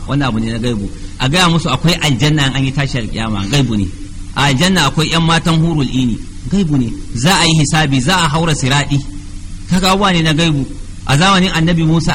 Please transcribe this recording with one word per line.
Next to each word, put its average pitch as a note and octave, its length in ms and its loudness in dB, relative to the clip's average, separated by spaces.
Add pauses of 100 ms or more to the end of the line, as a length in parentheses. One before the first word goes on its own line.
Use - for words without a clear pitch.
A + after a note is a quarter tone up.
wannan C3+ 220 0
abu A2 120 -2
ne A2+ 120 -2
na A#2 60 -4
gaibu. A2 300 -2 (300)
A B2+ 100 0
gaya F3 200 2
musu E3 200 0
akwai D#3 320 2
aljanna D3 460 2
in B2 100 -2
an C3+ 80 0
yi C3 80 0
tashin C3+ 300 -2
alkiyama, G#2+ 480 -4
gaibu B2 260 2
ne. G2 100 0 (500)
A C3+ 80 0 (100)
aljanna F3 320 2
akwai D3 240 0
yan E3 160 0
matan E3 320 2
hurul D#3+ 320 2
ini, B2 260 0 (320)
gaibu E3 300 2
ne. A#2 100 0 (260)
Za D3 200 0
a E3 100 2
yi D#3+ 140 4
hisabi, D3+ 420 2
za E3 140 0 (100)
a D#3 40 0
haura E3 260 0
siradi. C#3 420 0 (720)
Kaga F#3 220 2
abubuwa G3 220 2
ne E3 100 2
na D#3+ 100 2
gaibu. D3 320 2 (460)
A C3+ 60 4
zamanin F#3 360 4
Annabi E3 320 2
Musa E3 300 2